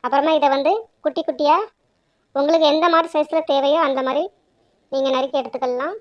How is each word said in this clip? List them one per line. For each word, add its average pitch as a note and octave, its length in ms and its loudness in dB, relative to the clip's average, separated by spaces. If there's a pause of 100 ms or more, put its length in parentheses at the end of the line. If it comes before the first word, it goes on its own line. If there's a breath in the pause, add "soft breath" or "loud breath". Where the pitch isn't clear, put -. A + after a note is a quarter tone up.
அப்புறமா C#4 340 2
இதை D4 180 2
வந்து C#4 160 0 (320)
குட்டி D4+ 200 -2
குட்டியா D4 340 2 (800)
உங்களுக்கு D#4+ 320 2
எந்த D#4+ 220 0
மாதிரி E4 200 2
சைஸ்ல D#4 280 0 (100)
தேவையோ C#4 360 2
அந்த C4+ 200 -2
மாதிரி C4+ 160 -2 (680)
நீங்க C4+ 220 -2
நறுக்கி C4 260 -2
எடுத்துக்கலாம். B3+ 600 -6